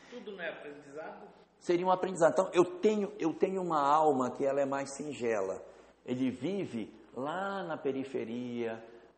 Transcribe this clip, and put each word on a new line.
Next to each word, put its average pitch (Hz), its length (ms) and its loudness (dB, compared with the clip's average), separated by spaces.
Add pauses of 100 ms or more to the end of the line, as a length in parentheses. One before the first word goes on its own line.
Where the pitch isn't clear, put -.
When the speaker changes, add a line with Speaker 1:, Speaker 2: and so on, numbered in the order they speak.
Speaker 1:
Tudo 214 220 -14
não 190 100 -12
é 165 80 -4
aprendizado? 147 800 -14 (320)
Speaker 2:
Seria 175 260 2
um 185 60 4
aprendizado. 180 420 4
Então, 190 200 2
eu 175 100 8
tenho, 214 560 2
eu 156 140 2
tenho 190 280 0
uma 165 200 2
alma 143 500 6
que 139 140 -2
ela 139 160 2
é 139 40 2
mais 139 300 -4
singela. 113 680 -2 (440)
Ele 127 240 0
vive 131 640 -4 (220)
lá 185 480 -4
na 165 120 -6
periferia 120 1080 -4 (340)